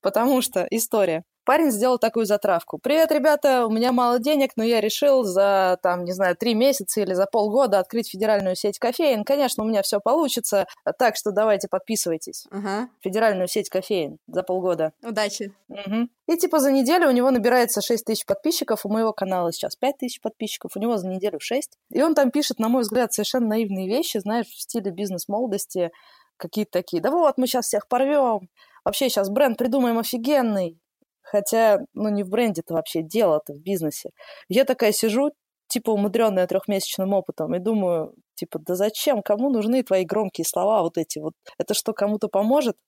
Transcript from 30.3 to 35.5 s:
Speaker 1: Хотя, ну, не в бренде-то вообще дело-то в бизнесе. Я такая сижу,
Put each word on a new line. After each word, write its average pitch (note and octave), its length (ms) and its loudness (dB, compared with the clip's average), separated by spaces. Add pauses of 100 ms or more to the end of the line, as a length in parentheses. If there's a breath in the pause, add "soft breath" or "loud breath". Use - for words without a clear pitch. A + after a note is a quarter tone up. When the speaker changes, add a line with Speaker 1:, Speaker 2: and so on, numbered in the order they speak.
Speaker 1:
Хотя, G#3+ 520 4 (160)
ну, G#3+ 140 -2
не G#3 140 -2
в F#3 60 -8
бренде-то F#3+ 460 -2
вообще D#3+ 260 -4
дело-то D#3+ 520 0
в C#3+ 60 -14
бизнесе. E3 520 -6 (360 loud breath)
Я A#3 160 2
такая A#3+ 280 2
сижу, A3+ 400 0 (360)